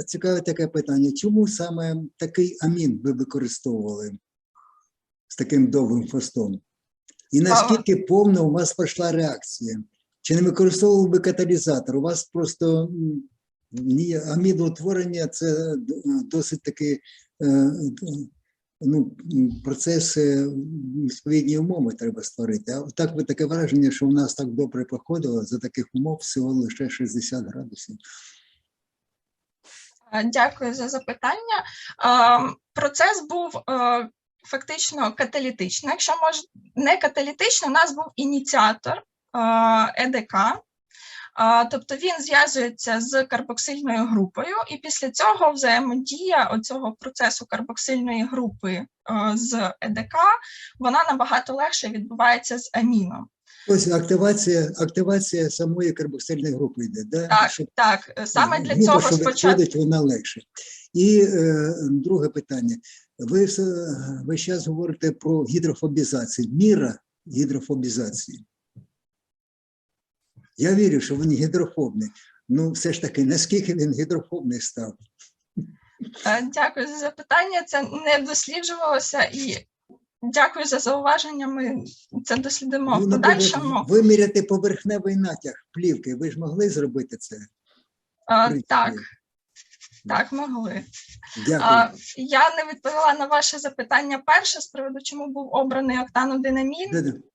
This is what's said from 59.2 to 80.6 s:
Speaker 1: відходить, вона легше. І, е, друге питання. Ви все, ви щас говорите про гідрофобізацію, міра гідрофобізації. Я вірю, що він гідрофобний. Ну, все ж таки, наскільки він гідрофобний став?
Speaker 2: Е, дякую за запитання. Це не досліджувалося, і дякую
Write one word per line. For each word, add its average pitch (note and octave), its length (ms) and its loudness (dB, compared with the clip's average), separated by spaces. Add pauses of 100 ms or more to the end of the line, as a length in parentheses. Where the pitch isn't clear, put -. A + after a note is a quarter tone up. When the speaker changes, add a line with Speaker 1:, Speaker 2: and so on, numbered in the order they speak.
Speaker 1:
відходить, - 140 0
вона D#3 240 2
легше. B2+ 400 -2 (520)
І, G3+ 280 6
е, E3 540 4 (160)
друге D3+ 380 2
питання. A#2+ 480 -4 (420)
Ви D#3+ 260 2
все, F#3+ 180 0 (600)
ви D#3 120 -4
щас F3 300 -4
говорите D#3+ 460 -2
про D#3 320 0
гідрофобізацію, C#3 1080 -2
міра D#3 460 4 (300)
гідрофобізації. B2+ 1160 -4 (2000)
Я F3 180 2
вірю, F3+ 260 4
що C#3+ 160 -4
він D#3 140 0
гідрофобний. C#3 800 0 (400)
Ну, D#3+ 220 2
все D#3+ 220 -4
ж - 100 -8
таки, C#3 220 0
наскільки F3+ 500 0
він D3+ 180 0
гідрофобний D3 680 -4
став? A2+ 340 -10 (1300)
Speaker 2:
Е, A#3+ 280 0
дякую D4 320 -2
за D4 120 -10
запитання. E4+ 640 -2
Це C#4+ 200 -2
не D4 440 0
досліджувалося, D4+ 960 -2
і - 440 -6 (560)
дякую D4 440 0